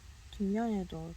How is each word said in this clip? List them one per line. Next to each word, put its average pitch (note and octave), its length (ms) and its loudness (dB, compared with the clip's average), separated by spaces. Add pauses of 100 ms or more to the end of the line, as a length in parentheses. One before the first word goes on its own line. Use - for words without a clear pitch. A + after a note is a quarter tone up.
(320)
뒷면에도 G3 840 2